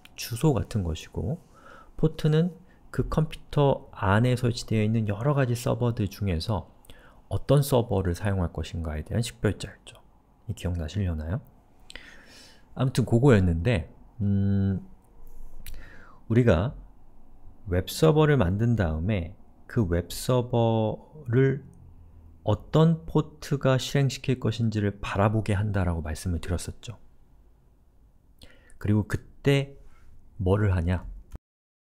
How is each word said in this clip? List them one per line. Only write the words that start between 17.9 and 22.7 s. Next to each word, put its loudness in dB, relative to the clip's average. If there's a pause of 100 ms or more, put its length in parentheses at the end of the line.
만든 2
다음에 -2 (320)
그 0
웹서버를 0 (800)
어떤 2